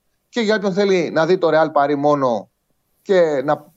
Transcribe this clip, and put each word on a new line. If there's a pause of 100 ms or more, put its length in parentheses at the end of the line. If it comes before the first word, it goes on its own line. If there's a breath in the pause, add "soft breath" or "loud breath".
(300)
Και
για
όποιον
θέλει
να
δει
το
Real
Paris
μόνο (540)
και
να (120)